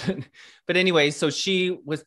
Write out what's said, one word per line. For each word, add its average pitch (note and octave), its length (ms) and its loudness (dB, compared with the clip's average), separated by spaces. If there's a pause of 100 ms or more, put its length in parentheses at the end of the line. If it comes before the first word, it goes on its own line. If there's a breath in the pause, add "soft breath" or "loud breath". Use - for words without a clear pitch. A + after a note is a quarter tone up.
(680 soft breath)
But F3 100 0
anyway, E3+ 340 4
so D3+ 200 -2
she F3+ 540 -2
was D3+ 220 -8